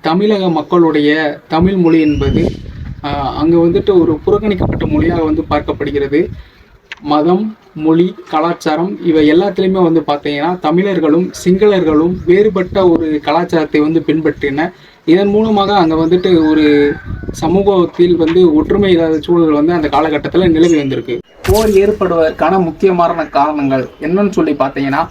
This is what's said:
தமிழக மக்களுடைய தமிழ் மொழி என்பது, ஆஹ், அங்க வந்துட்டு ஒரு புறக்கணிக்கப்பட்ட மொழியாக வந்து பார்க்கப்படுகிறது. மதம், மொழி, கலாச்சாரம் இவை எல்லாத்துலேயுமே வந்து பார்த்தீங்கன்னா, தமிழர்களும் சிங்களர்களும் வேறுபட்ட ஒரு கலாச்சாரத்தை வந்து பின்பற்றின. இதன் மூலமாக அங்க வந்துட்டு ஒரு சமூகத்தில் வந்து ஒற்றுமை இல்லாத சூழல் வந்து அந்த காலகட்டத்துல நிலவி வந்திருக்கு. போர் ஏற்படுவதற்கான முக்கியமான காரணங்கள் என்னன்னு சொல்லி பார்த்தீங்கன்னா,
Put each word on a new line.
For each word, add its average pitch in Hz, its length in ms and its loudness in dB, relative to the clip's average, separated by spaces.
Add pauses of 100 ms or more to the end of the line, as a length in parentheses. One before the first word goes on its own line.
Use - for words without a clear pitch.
தமிழக 190 480 0
மக்களுடைய 156 640 0 (380)
தமிழ் 180 280 0
மொழி 165 240 2
என்பது, 143 420 0 (600)
ஆஹ், 143 340 -6
அங்க 160 200 2
வந்துட்டு 175 440 2
ஒரு 160 200 0
புறக்கணிக்கப்பட்ட 208 680 -2
மொழியாக 165 360 -2
வந்து 156 280 -2
பார்க்கப்படுகிறது. 143 680 -4 (800)
மதம், 175 560 -2 (180)
மொழி, 165 400 0 (140)
கலாச்சாரம் 165 760 -4
இவை 156 280 2
எல்லாத்துலேயுமே 190 500 0
வந்து 165 180 2
பார்த்தீங்கன்னா, 147 580 -4
தமிழர்களும் 175 760 0
சிங்களர்களும் 180 800 2 (120)
வேறுபட்ட 190 640 2
ஒரு 156 360 0
கலாச்சாரத்தை 156 560 0
வந்து 156 260 0
பின்பற்றின. 151 640 -2 (360)
இதன் 190 240 2
மூலமாக 208 460 0
அங்க 160 200 2
வந்துட்டு 170 540 2
ஒரு 156 180 2 (640)
சமூகத்தில் 175 840 0
வந்து 165 380 2
ஒற்றுமை 190 360 2
இல்லாத 160 300 2
சூழல் 170 300 2
வந்து 151 220 2
அந்த 156 160 -2
காலகட்டத்துல 151 600 0
நிலவி 165 260 4
வந்திருக்கு. 131 440 -4 (220)
போர் 214 280 2
ஏற்படுவதற்கான 180 880 2
முக்கியமான 170 680 0
காரணங்கள் 139 600 -2 (120)
என்னன்னு 185 300 0
சொல்லி 160 220 0
பார்த்தீங்கன்னா, 139 480 -2 (100)